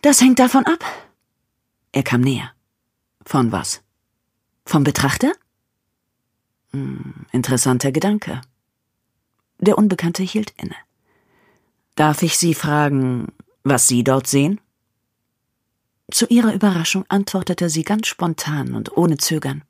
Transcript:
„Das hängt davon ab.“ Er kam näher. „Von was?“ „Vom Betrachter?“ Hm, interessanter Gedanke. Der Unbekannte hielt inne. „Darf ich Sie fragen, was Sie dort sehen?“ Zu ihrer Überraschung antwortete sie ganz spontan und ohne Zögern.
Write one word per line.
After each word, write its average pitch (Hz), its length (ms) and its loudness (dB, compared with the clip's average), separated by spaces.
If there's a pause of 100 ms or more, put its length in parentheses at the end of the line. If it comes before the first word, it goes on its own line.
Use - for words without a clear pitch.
„Das 285 180 4
hängt 254 200 6
davon 254 260 4
ab.“ 330 180 -2 (1080)
Er 135 120 0
kam 123 180 0
näher. 127 300 -2 (760)
„Von 120 260 0
was?“ - 320 -6 (800)
„Vom 147 180 2
Betrachter?“ 147 480 0 (1400)
Hm, 135 600 -10
interessanter 127 600 0
Gedanke. 175 500 -2 (1160)
Der - 180 4
Unbekannte 185 460 0
hielt 214 340 -6
inne. - 180 -12 (1200)
„Darf 151 280 2
ich 160 140 0
Sie 165 180 0
fragen, 139 760 -2 (320)
was 135 240 2
Sie 123 160 2
dort 131 240 2
sehen?“ 147 320 0 (1500)
Zu - 180 0
ihrer 233 260 4
Überraschung 190 540 0
antwortete 185 640 -2
sie 156 140 -2
ganz 214 240 -2
spontan 151 680 -4
und 110 240 -6
ohne 165 200 2
Zögern. 147 520 -6